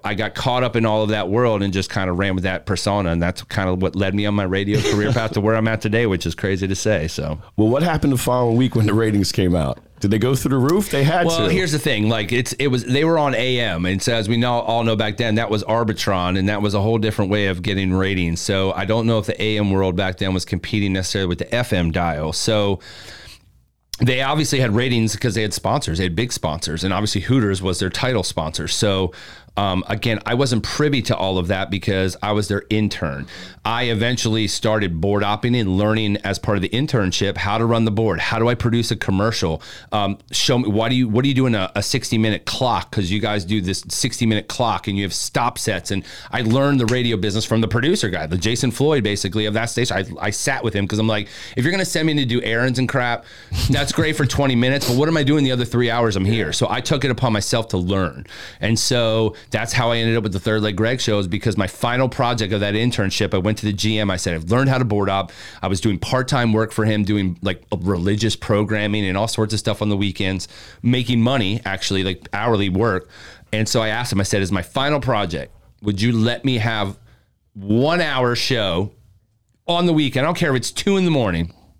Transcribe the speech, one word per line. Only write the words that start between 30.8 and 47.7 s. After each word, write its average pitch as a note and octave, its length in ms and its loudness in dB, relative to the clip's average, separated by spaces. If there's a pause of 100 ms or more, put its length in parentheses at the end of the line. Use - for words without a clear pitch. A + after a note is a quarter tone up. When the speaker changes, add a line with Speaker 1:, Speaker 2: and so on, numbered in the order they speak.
Speaker 1:
to - 140 0
all F#2+ 200 0
of F2+ 120 0
that F#2+ 200 0
because F#2+ 540 0
I G#2 80 -2
was G#2 160 0
their G2+ 240 -2
intern. G2 560 -2 (380)
I A#2 200 -2
eventually A2+ 600 0
started G2+ 540 0
board G2+ 240 2
opping G#2+ 360 0
and F#2+ 160 0
learning G#2 420 0
as G2 200 -4
part G#2 180 0
of F#2 60 0
the F#2 60 0
internship G#2 680 0
how G2+ 220 -2
to A2+ 80 2
run A#2 180 2
the A2+ 60 2
board. G2+ 300 0
How - 180 -2
do A2+ 100 2
I B2 60 2
produce A#2 380 0
a G2+ 40 -4
commercial? F#2+ 640 0 (300)
Um, G2 280 0 (120)
show - 300 0
me, G#2+ 80 0
why A2 200 2
do B2 60 0
you, B2+ 140 2
what A2 160 2
do C#3 40 4
you C#3 60 2
do C3 120 4
in A#2 100 2
a, F#2+ 180 -2
a - 80 -2
sixty - 360 -2
minute A2 280 0
clock? A2+ 460 -2
'Cause F2+ 180 -2
you G#2 80 0
guys G#2 260 -2
do G#2 160 -2
this F2+ 280 -4
sixty - 380 -2
minute G#2+ 200 0
clock A2 400 -2
and G2 100 -2
you G2+ 60 -2
have F#2+ 100 -4
stop - 460 -2
sets. F#2+ 320 -4
And G2 140 -4 (260)
I A#2+ 120 -2
learned C#3 360 4
the A#2+ 80 2
radio A#2+ 300 0
business G#2 280 -2
from A2 160 0
the A2+ 80 2
producer C3 420 0